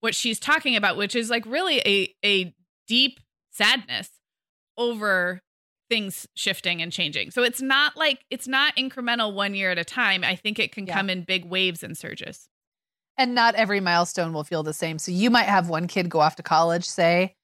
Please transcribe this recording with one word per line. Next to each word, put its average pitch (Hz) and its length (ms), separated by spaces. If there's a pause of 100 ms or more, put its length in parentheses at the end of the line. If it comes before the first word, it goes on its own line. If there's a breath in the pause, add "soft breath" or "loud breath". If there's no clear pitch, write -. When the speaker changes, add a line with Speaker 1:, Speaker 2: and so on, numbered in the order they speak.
Speaker 1:
what 226 120
she's 226 280
talking 285 340
about, 202 220
which 202 180
is, 233 140
like, 233 160
really 294 400
a, 202 280 (120)
a 190 280 (320)
deep 254 360 (280)
sadness 208 600 (680)
over 202 640 (480)
things 208 460
shifting 175 460
and 170 100
changing. 147 400
So 247 120
it's 247 180
not 269 340
like, 302 340
it's - 180
not 269 280
incremental 240 580
one 196 200
year 196 180
at 180 60
a 170 80
time. 190 400
I 185 100
think 214 240
it - 140
can 202 140
Speaker 2:
Yeah. 170 80
Speaker 1:
come 196 140
in 185 140
big 180 220
waves 185 380
and 156 140
surges. - 520 (680)
Speaker 2:
And 247 180
not 233 200
every 208 240
milestone 175 540
will 151 100
feel 156 200
the 156 100
same. 160 260
So - 120
you 190 180
might 233 180
have 185 220
one 165 180
kid 175 220
go 160 100
off 151 180
to 165 60
college, 170 420
say, 175 580